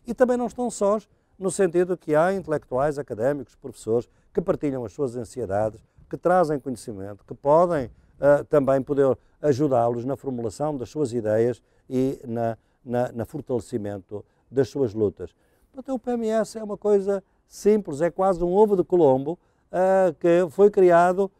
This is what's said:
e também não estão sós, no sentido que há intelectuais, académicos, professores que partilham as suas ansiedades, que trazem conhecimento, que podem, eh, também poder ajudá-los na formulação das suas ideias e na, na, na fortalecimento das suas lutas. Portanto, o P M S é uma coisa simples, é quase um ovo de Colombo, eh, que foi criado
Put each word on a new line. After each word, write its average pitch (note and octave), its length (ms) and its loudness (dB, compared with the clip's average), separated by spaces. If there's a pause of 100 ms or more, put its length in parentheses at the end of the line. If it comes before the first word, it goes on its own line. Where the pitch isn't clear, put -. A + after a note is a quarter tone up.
e A#3 60 -8
também B3 240 2
não B3 80 -4
estão A#3+ 240 -6
sós, G3+ 400 -2 (280)
no F#3 140 -4
sentido F3+ 460 0
que D3+ 180 -2
há E3+ 160 4
intelectuais, D3 680 -4
académicos, B2+ 580 -4
professores A#2 520 -4 (260)
que G3+ 60 -4
partilham C#3+ 460 -2
as G2+ 80 -12
suas B2+ 240 -6
ansiedades, A2 680 -4 (260)
que D#3+ 60 -12
trazem E3+ 440 2
conhecimento, G#2 680 -12
que - 80 -14
podem, D3+ 560 2 (300)
eh, C#3+ 240 4
também C3+ 380 2
poder C3+ 360 0 (240)
ajudá-los A#2+ 640 0
na C3+ 100 -6
formulação C3+ 640 -6
das A#2 120 -10
suas D3 220 -4
ideias A2+ 500 0 (280)
e C3 360 -2
na, A2+ 320 -4 (260)
na, B2 280 -4
na A#2 140 -8
fortalecimento G#2 1000 -8 (260)
das B2 200 0
suas C3 240 -2
lutas. G2+ 420 -4 (360)
Portanto, C4 220 -12
o B3 60 -4
P B3 120 -8
M A#3 180 -4
S A3 280 -2
é A3 60 -12
uma G#3 140 -10
coisa G3+ 440 0 (240)
simples, G3 560 0
é E3+ 80 2
quase F#3+ 340 0
um F3 120 0
ovo G#3 220 4
de F3 60 2
Colombo, D3 540 2 (340)
eh, F#3 460 2
que F3 320 2
foi G3+ 220 6
criado F#3 580 4 (100)